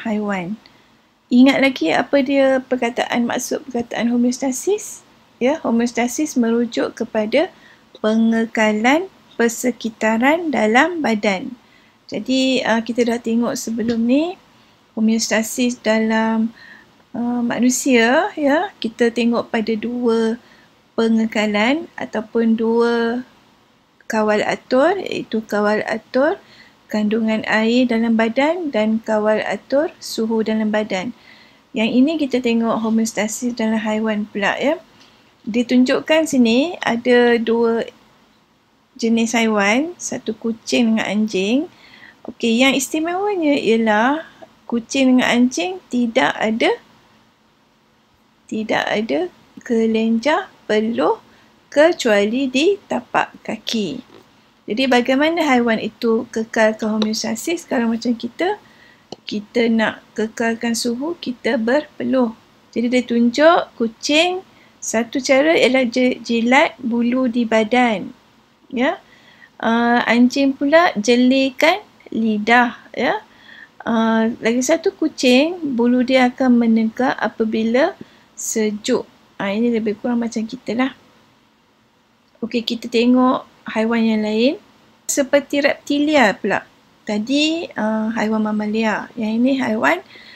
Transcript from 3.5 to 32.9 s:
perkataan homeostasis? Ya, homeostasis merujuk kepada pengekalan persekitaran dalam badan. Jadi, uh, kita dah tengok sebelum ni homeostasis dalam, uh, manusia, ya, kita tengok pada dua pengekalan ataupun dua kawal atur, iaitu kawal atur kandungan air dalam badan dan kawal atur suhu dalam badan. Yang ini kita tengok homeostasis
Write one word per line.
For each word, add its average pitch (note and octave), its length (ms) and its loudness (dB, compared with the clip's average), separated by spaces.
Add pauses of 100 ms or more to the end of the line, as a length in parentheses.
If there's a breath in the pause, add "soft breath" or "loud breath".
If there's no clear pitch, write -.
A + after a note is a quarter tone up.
perkataan A#3+ 480 -4
homeostasis? B3+ 880 -2 (400)
Ya, C#4+ 240 0
homeostasis A#3+ 720 -2
merujuk A#3 560 0
kepada A3+ 560 -2 (480 soft breath)
pengekalan A3+ 1120 2 (240)
persekitaran A#3 1200 0
dalam C4 480 2
badan. G#3+ 500 -2 (540 soft breath)
Jadi, C4 560 -2
uh, A3 180 0
kita A#3 220 -2
dah A#3 160 -2
tengok A#3 400 -2
sebelum A3+ 480 -2
ni D#4 320 0 (560 soft breath)
homeostasis A3+ 880 -2
dalam, A3 720 0 (560 loud breath)
uh, A#3+ 320 -4
manusia, B3+ 960 0
ya, D#4 400 0
kita A#3 320 -2
tengok A#3 400 -2
pada A3+ 240 -2
dua A3+ 640 -2 (580 soft breath)
pengekalan A3+ 1000 0
ataupun A3+ 580 -2
dua A#3 640 0 (880)
kawal G#3+ 320 0
atur, D4+ 560 0
iaitu - 480 -6
kawal G#3 400 0
atur C4+ 560 -2 (480 loud breath)
kandungan A3 560 0
air A3+ 400 2
dalam A3+ 320 0
badan C#4+ 560 0
dan A3 300 0
kawal G#3+ 420 0
atur C#4 560 -2
suhu A3+ 400 -4
dalam A3 320 -2
badan. G#3+ 400 -4 (640 soft breath)
Yang A3 140 0
ini C4 260 4
kita C4+ 240 -2
tengok A3+ 400 0
homeostasis A3 720 -2